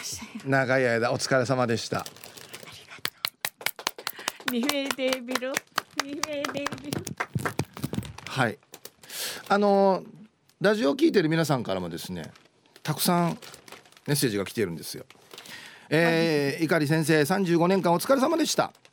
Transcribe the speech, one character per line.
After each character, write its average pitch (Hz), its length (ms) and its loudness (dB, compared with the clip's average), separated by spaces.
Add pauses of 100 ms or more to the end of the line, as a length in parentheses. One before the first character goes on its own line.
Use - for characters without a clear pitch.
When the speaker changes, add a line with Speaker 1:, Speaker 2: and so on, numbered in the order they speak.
Speaker 1:
そ - 220 -10
う - 140 -14
や。 - 80 -16
Speaker 2:
長 135 320 2
い 127 100 2
間 117 240 2
お 131 60 -2
疲 - 200 2
れ 127 60 2
様 127 220 2
で 113 100 0
し - 120 -6
た。 101 120 -2
Speaker 1:
あ - 40 -8
り - 60 -14 (760)
が - 140 -18
と - 100 -6 (1400)
う。 - 40 -4
二 247 80 0
名 277 280 0
デ 262 220 -2
ー 262 120 -4
ビ 247 120 -6
ル、 254 180 -4 (520)
二 277 100 -12
名 311 60 -8
デ 294 220 -6
ー 285 400 -8
ビ 285 80 -10
ル。 - 120 -6 (1200)
Speaker 2:
は 127 220 0
い。 104 100 -6 (920)
あ 202 100 4
の、 196 440 4 (580)
ラ 196 140 4
ジ 220 120 0
オ 285 40 4
を 277 60 2
聞 285 100 4
い 330 60 4
て 202 100 6
る 156 60 2
皆 160 160 4
さ 147 120 2
ん 120 60 -2
か 95 120 -2
ら 95 60 -2
も 90 80 -6
で 82 100 -8
す - 140 -10
ね、 87 200 -10 (500)
た 156 120 -4
く 143 80 -4
さ 175 240 4
ん 165 120 -2 (680)
メ 143 80 2
ッ - 20 -2
セ 143 120 0
ー - 20 2
ジ 101 80 0
が 98 60 0
来 - 80 -10
て 113 120 0
る 90 60 -4
ん 85 60 -8
で 73 60 -10
す - 120 -12
よ。 - 100 -12 (840)
え 165 640 2
ー、 - 40 -8
Speaker 1:
は 165 40 0
い。 151 40 0
Speaker 2:
碇 151 200 4
先 160 160 4
生、 151 200 6
三 190 200 2
十 170 140 4
五 170 100 4
年 190 140 4
間 170 100 4
お 175 80 4
疲 - 140 2
れ 269 60 2
様 320 160 2
で 320 100 2
し - 80 0
た。 - 180 0 (200)